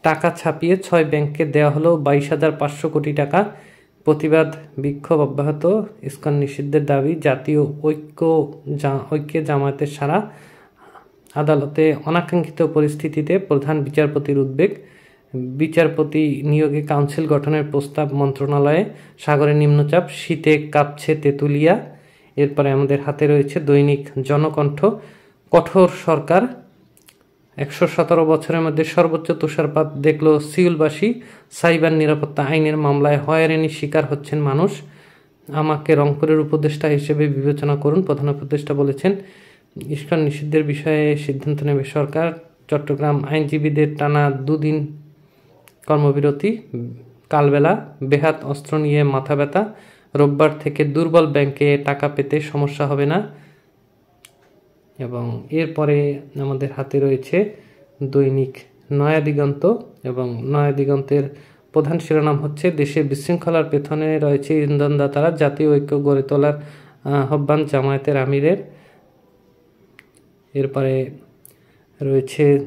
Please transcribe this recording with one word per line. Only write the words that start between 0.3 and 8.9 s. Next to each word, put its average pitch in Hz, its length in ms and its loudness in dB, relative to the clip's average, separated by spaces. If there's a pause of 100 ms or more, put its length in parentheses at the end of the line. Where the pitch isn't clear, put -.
ছয় 170 280 2
ব্যাংককে 147 400 -2
দেওয়া 147 260 2
হলো 160 260 2
বাইশ 143 320 2
হাজার 156 220 0
পাঁচশো 151 380 -4
কোটি 147 240 -2
টাকা, 160 360 0 (540)
প্রতিবাদ 156 520 2 (220)
বিক্ষোভ 143 420 -2
অব্যাহত, 151 640 0 (180)
ইসকন 139 320 -4
নিষিদ্ধের 143 520 0
দাবি, 143 300 0
জাতীয় 151 460 0 (220)
ঐক্য, 151 720 -2 (220)
জা-, 139 380 -4